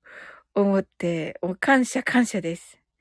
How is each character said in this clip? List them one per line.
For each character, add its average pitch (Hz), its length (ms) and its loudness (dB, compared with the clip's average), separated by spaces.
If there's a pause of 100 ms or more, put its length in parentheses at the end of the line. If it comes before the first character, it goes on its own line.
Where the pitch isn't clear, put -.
(540)
思 196 240 4
っ 190 40 0
て、 170 600 -6
も 180 80 -4
う - 60 -6
感 262 280 4
謝、 254 180 -4
感 247 240 2
謝 196 140 -4
で 165 160 -6
す。 - 240 -20 (200)